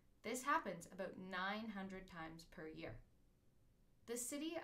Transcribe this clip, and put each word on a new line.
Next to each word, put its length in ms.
This 200
happens 500
about 240
nine 440
hundred 300
times 460
per 160
year. 240
The 120
City 340